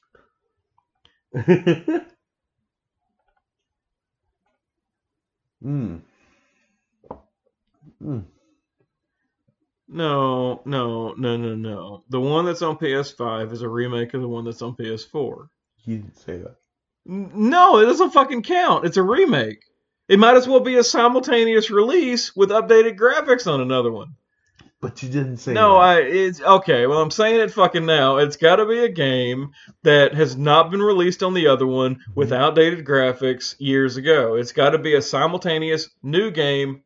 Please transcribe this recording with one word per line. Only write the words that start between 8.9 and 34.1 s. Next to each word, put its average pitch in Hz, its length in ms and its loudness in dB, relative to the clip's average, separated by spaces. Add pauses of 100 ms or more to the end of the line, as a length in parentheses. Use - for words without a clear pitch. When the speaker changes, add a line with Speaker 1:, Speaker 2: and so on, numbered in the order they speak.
Speaker 2:
No, 135 760 -4
no, 117 480 -6
no, 120 240 -4
no. 110 720 -10
The 127 100 -6
one 151 260 -2
that's 170 160 -6
on 156 160 -6
P 147 160 -4
S 139 180 -6
five 113 400 -8
is 117 100 -12
a 120 80 -10
remake 120 440 -6
of 131 80 -6
the 123 60 -8
one 117 180 -10
that's 113 160 -12
on 120 140 -12
P 113 180 -10
S 110 100 -12
four. - 460 -10 (360)
Speaker 1:
You 113 120 -8
didn't 101 200 -18
say - 200 -14
that. 87 180 -18 (520)
Speaker 2:
N-, 185 240 -12 (180)
no, 359 300 6
it 214 60 6
doesn't 294 260 2
fucking 262 320 0
count. 320 420 -2
It's 170 120 -4
a 190 60 2
remake. 190 580 0 (480)
It 196 100 4
might 233 160 6
as 247 120 4
well 262 120 4
be 254 160 -2
a 240 80 4
simultaneous 233 840 0
release 247 680 0
with 190 140 4
updated 220 480 4
graphics 247 540 0
on 135 100 0
another 127 300 -2
one. 107 240 -14 (680)
Speaker 1:
But 123 200 -12
you 131 60 -12
didn't 127 300 -6
say 127 160 -8
Speaker 2:
No, 214 220 6
Speaker 1:
that. 185 40 8
Speaker 2:
I, 180 220 6
it's, 180 400 -2
okay, 147 460 4
well, 151 140 0
I'm 156 100 -2
saying 220 280 0
it 220 120 0
fucking 175 340 0
now. 139 320 2
It's 147 180 0
gotta 185 300 4
be 226 140 -2
a 233 100 2
game 135 600 -4 (320)
that 147 300 6
has 143 220 0
not 151 360 2
been 196 100 -2
released 185 420 0
on 185 100 -2
the 170 140 0
other 131 180 2
one 131 360 -2 (140)
with 135 160 -2
Speaker 1:
Mm-hmm. 127 120 -2
Speaker 2:
outdated 160 420 2
graphics 131 720 -2
years 135 360 -2
ago. 131 400 0